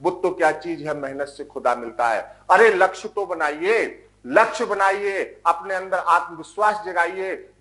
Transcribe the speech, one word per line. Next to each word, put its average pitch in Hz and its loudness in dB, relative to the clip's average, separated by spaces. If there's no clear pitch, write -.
बुत 180 -2
तो 180 2
क्या 160 2
चीज 151 -8
है, 151 -4
मेहनत 139 -6
से 143 -16
खुदा 123 -2
मिलता 117 -4
है। 104 -4
अरे 214 8
लक्ष्य 190 0
तो 202 -6
बनाइए, 170 -2
लक्ष्य 220 2
बनाइए, 196 -2
अपने 180 0
अंदर 190 -4
आत्मविश्वास 175 0
जगाइए, 180 -2